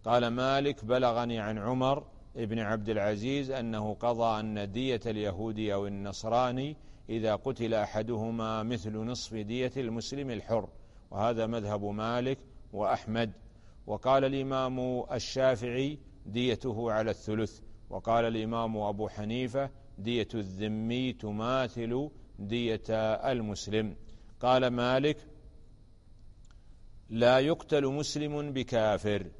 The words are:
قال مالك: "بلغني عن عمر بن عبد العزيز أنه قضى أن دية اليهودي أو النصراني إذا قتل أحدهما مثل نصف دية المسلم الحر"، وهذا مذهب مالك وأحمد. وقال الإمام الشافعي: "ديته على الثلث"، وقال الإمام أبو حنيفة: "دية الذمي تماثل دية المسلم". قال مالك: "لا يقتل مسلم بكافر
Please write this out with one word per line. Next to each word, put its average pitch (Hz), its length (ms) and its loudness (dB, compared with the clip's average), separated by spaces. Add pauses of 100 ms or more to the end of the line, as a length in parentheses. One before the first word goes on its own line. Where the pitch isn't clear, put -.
قال 120 220 6
مالك: 135 580 2
"بلغني 120 540 2
عن 107 200 -2
عمر 127 460 2 (320)
بن 113 220 -2
عبد 107 300 0
العزيز 110 640 0
أنه 113 440 -2
قضى 113 460 2
أن 104 320 -2
دية 123 340 0
اليهودي 107 680 -2
أو 101 120 0
النصراني 120 920 0 (320)
إذا 110 260 2
قتل 113 400 0
أحدهما 110 880 0
مثل 110 340 -4
نصف 113 380 -6
دية 120 420 -2
المسلم 131 540 -4
الحر"، 107 380 -2 (420)
وهذا 113 360 2
مذهب 104 380 -2
مالك 117 540 0 (340)
وأحمد. 107 600 0 (540)
وقال 131 380 4
الإمام 131 880 0
الشافعي: 131 840 2 (280)
"ديته 117 680 0
على 110 180 2
الثلث"، 107 500 -2 (300)
وقال 113 340 2
الإمام 113 520 0
أبو 104 320 -2
حنيفة: 123 640 -2 (280)
"دية 110 360 0
الذمي 107 760 -2
تماثل 120 960 -2 (300)
دية 110 440 0 (480)
المسلم". 107 680 0 (440)
قال 127 260 6
مالك: 123 500 2 (1900)
"لا 120 280 8
يقتل 147 480 4
مسلم 147 680 -2
بكافر 107 720 2 (140)